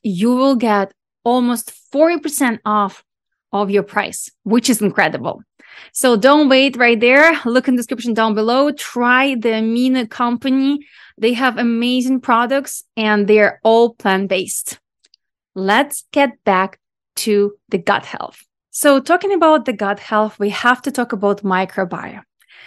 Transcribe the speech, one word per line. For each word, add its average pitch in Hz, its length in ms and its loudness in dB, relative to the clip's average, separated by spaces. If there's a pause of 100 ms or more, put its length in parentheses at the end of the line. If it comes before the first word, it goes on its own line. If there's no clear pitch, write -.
you 214 300 0
will 262 220 2
get 208 380 0 (320)
almost 240 460 -2 (200)
forty 320 260 2
percent 277 460 -4
off 208 400 -2 (480)
of 202 180 -2
your 202 140 2
price, - 480 -8 (120)
which 233 260 0
is 220 120 0
incredible. 160 600 -2 (500)
So 247 240 2
don't 277 340 4
wait 262 280 2
right 233 220 2
there. 285 460 4
Look 247 220 0
in 254 80 2
the 240 40 0
description 233 340 -6
down 220 200 0
below. 240 380 2
Try 254 640 -2
the 233 140 -2
Amino 233 600 -2
company. 269 720 -2 (400)
They 233 140 0
have 247 240 -2
amazing 247 640 -2
products, 254 640 -2 (120)
and 214 320 0
they're 214 360 4
all 226 320 2
plant-based. 190 840 -4 (760)
Let's 196 560 -2
get 277 320 0
back 190 360 0 (380)
to 202 400 0 (120)
the 190 100 -2
gut 202 260 -2
health. - 380 -14 (260)
So 277 300 2
talking 359 340 0
about 311 320 2
the 254 80 -4
gut 202 260 -4
health, 214 380 -2
we 208 140 -2
have 247 320 0
to 277 80 -6
talk 240 220 -4
about 202 280 -2
microbiome. 185 800 -4 (460)